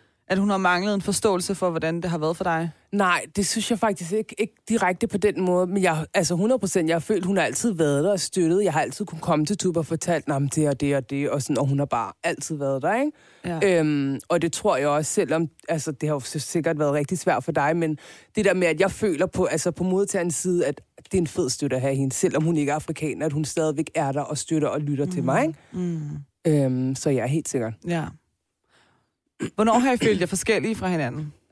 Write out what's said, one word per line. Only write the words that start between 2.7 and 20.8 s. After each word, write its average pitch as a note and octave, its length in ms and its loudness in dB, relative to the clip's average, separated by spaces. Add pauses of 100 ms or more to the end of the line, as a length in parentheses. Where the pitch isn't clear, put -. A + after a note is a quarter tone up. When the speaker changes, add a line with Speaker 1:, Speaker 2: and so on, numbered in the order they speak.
Speaker 2:
Nej, F#3 320 2 (120)
det G3 100 0
synes - 240 -2
jeg A3+ 80 0
faktisk F#3 340 -2
ikke, A3 260 -4
ikke G#3+ 140 -2 (160)
direkte F#3+ 380 0
på - 120 -2
den F3+ 220 2
måde. F3+ 260 2
Men F#3+ 160 0
jeg, D#3+ 320 2
altså F3 200 2
hundrede A3 240 2
procent, F3 300 0
jeg E3 60 2
har E3+ 60 2
følt, F#3+ 240 0
hun F#3+ 120 0
har E3+ 80 4
altid C3+ 280 0
været D3+ 320 2
der F#3+ 60 4
og G3 100 2
støttet. F3+ 440 2
Jeg E3+ 80 2
har D#3 80 0
altid D3 240 -4
kunnet D#3+ 180 -12
komme D#3 240 2
til G3 120 0
Tuba F3 200 0
og D#3+ 80 0
fortalt, E3 420 -2
"Nå, C#3+ 100 0
men C#3+ 160 0
det D#3 140 2
og C#3 120 -2
det C#3 160 2
og C3 140 -4
det," C#3 200 -2
og C#3+ 120 0
sådan, C3+ 160 -2
og C3 80 2
hun C#3 120 2
har C#3+ 80 0
bare G2 260 -4 (120)
altid E3 320 -6
været C3+ 260 -2
der, F3 120 2
ikke? C#4+ 180 0 (320)
Speaker 1:
Ja. F3 360 2
Speaker 2:
Øhm, C#3+ 380 0 (100)
og E3+ 140 2
det E3+ 100 0
tror G3 240 0
jeg C#3+ 120 0
også, D3 240 0
selvom, E3 360 0 (200)
altså, D#3 240 -2
det D3+ 160 -4
har D3+ 60 0
jo C#3 60 -2
s-, D3 220 -6
sikkert E3 360 -2
været D3 140 2
rigtig D3 260 -2
svært - 260 0
for E3 80 -4
dig, D3+ 240 2
men D#3+ 220 0 (380)
det G#3+ 80 4
der F#3+ 100 4
med, F#3 120 2
at D#3+ 140 2
jeg F#3+ 100 4
føler F#3 360 0
på, F#3 180 0
altså E3+ 260 0
på F3 140 -2
modtagerens F#3 500 0
side, F3 320 0
at D3 140 -4 (240)